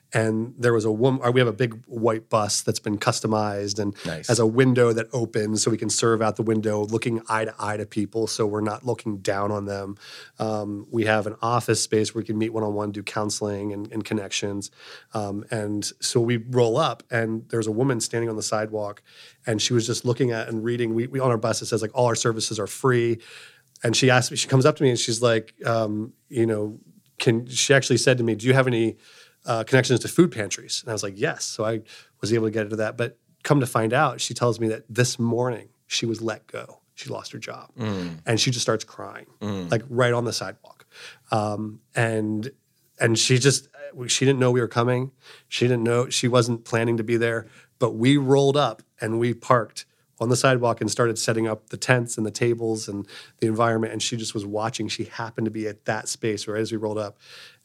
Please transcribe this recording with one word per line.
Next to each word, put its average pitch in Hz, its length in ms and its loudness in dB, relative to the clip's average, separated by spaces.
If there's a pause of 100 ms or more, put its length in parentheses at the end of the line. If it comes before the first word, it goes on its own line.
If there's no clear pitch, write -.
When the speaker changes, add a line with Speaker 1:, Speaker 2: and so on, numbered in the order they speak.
(120)
Speaker 1:
and 113 460 0
there 120 140 4
was 110 120 2
a 113 60 2
woman, 127 340 2
uh, 120 60 2
we 127 100 4
have 120 80 4
a 110 40 -2
big 113 340 -4
white 113 420 -2
bus 104 340 0
that's 107 160 0
been 104 200 -4
customized 104 800 0
and 101 160 -2 (100)
Speaker 2:
Nice. 82 240 -8
Speaker 1:
has 120 100 4
a 113 80 6
window 123 460 6
that 110 200 -2
opens 107 500 -2
so - 80 2
we 110 60 0
can 107 140 -4
serve 113 320 2
out 107 140 0
the 120 60 -2
window 107 440 0
looking 113 420 -2
eye 110 160 0
to 110 160 -8
eye 104 160 -4
to 107 100 -6
people 107 400 -2
so 110 200 0
we're 104 140 -2
not 107 240 -4
looking 113 340 -4
down 101 340 -2
on 101 140 -4
them. 98 300 -6 (420)
Um, 107 520 -4
we 117 140 0
have 107 220 2
an 107 160 -8
office 117 400 0
space 107 320 0
where 113 80 -4
we - 40 -8
can 107 120 -4
meet 113 140 0
one-on-one, 104 380 -2
do 101 120 -8
counseling 104 680 -4
and, 104 200 -10
and 110 120 -6
connections. 101 640 -6 (440)
Um, 101 360 -6
and 104 340 -4 (160)
so - 200 0
we 120 180 2
roll 120 380 2
up 131 340 0
and 113 400 -2
there's 110 180 0
a 110 40 0
woman 127 280 2
standing 117 300 -2
on 110 60 -4
the 104 60 -6
sidewalk 107 600 -4 (440)
and 107 160 0
she - 120 2
was 113 120 2
just 117 180 -2
looking 123 280 2
at 113 160 -4
and 110 160 -6
reading. 120 300 -2
We, 117 120 0
we 135 140 -6
on 127 100 2
our 117 80 2
bus, 110 240 -2
it 98 40 -8
says, 110 160 0
like, 107 120 -4
"All 123 120 2
our 117 100 2
services 113 420 -2
are 101 100 -4
free." 120 500 2 (640)
And 113 140 2
she 127 140 6
asked 123 200 6
me, 123 60 -8
she - 120 -2
comes 131 180 6
up 151 100 4
to - 60 -2
me 135 80 6
and 117 80 2
she's 113 240 -2
like, 113 320 2 (100)
um, 110 500 -2 (140)
you 117 180 2
know, 107 320 -2 (420)
can, 117 260 2
she 131 280 2
actually 131 240 4
said 127 200 4
to 120 60 0
me, 113 100 2
"Do 104 120 -4
you 127 80 6
have 131 120 4
any, 113 300 2 (480)
uh, 113 200 -2
connections 123 360 4
to - 80 -8
food 175 240 4
pantries?" - 500 -6
And 127 80 -8
I 110 40 -4
was 104 80 -4
like, 98 160 -6
"Yes." 147 260 -4
So - 200 -6
I 110 180 -2 (400)
was 104 100 0
able 113 140 2
to 110 40 0
get 107 140 -2
into 107 120 -8
that. 110 200 -4
But 117 220 -6 (240)
come 147 180 4
to 120 60 0
find 110 260 0
out, 127 300 0
she - 100 -4
tells 120 260 0
me 117 100 0
that 110 200 -4
this 120 300 0
morning 117 500 -2 (180)
she - 200 -4
was 110 160 -4
let 110 240 -6
go. 117 340 -14 (140)
She - 160 -14
lost 107 220 -10
her 120 60 -14
job. 117 400 -14
Speaker 2:
Mm. 92 460 -6
Speaker 1:
And 113 160 0
she 135 100 0
just 120 120 -2
starts 110 220 -2
crying, - 420 -16 (140)
Speaker 2:
Mm. 98 300 -4
Speaker 1:
like, 117 200 0
right 120 240 2
on 120 100 0
the 117 80 -2
sidewalk. - 540 -12 (440)
Um, 107 500 -2 (140)
and, 110 560 0 (480)
and 117 200 2
she 127 200 4
just, 127 300 2 (380)
she - 180 0
didn't 135 160 4
know 127 100 4
we 123 100 4
were 113 80 0
coming. 123 420 0 (380)
She - 180 0
didn't 123 180 2
know, 120 240 2
she - 200 0
wasn't 120 360 2
planning 117 320 0
to 113 80 -2
be 113 140 0
there. 113 280 -2 (320)
But 113 140 2
we 120 240 4
rolled 139 400 4
up 127 260 0 (160)
and 113 200 -2
we 120 160 0
parked - 500 0 (360)
on 113 80 0
the 123 80 4
sidewalk 120 440 2
and 107 100 0
started 117 280 0
setting 113 300 0
up 110 220 -6
the - 60 -12
tents 120 400 0
and 107 100 -2
the 104 40 -4
tables 113 580 -2
and 101 200 -6 (300)
the 117 80 0
environment. 113 460 2
And 110 100 -4
she - 140 -4
just 110 180 -6
was 101 120 -6
watching. 107 420 -4
She 104 160 -6
happened 113 420 -6
to 110 40 -2
be 110 160 -6
at 104 200 -10
that 110 220 -4
space 107 380 -4
right 107 140 -4
as 110 100 -2
we 113 80 -4
rolled 107 200 -4
up 104 200 -8 (460)